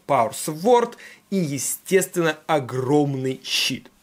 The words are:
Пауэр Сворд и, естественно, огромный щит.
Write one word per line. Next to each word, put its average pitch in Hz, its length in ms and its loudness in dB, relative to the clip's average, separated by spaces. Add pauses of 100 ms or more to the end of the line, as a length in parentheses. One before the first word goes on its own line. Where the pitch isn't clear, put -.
Пауэр 123 280 2
Сворд 233 640 0 (320)
и, 196 80 -4
естественно, 165 1080 -2
огромный 131 1000 0
щит. - 460 -4 (120)